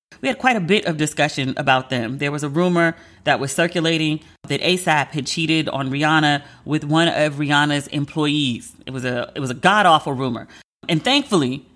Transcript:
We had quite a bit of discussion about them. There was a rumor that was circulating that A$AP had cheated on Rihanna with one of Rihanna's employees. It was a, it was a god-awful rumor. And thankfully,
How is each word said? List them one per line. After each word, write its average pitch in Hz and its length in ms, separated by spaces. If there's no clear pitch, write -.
We 262 60
had 254 120
quite 247 180
a 202 40
bit 170 240
of 160 120
discussion 147 600
about 131 320
them. 127 280
There 143 140
was 147 120
a 147 60
rumor 170 460
that 139 160
was 135 140
circulating 165 680
that 143 140
A$AP 170 500
had 147 160
cheated 160 420
on 131 200
Rihanna 147 540
with 151 180
one 160 240
of 151 280
Rihanna's 147 520
employees. 147 840
It - 60
was 127 140
a, 123 300
it - 40
was 135 100
a 127 40
god-awful 175 600
rumor. 123 340
And 160 140
thankfully, 185 640